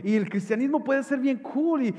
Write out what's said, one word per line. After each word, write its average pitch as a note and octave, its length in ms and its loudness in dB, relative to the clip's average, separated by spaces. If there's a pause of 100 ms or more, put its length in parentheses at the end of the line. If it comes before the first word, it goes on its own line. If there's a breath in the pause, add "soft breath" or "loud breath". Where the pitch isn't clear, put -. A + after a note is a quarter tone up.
y G#3 140 2
el G3+ 140 0
cristianismo A3 520 0
puede C4+ 200 2
ser C#4 160 -2
bien C4 180 0
cool D4 460 0
y, A3 160 0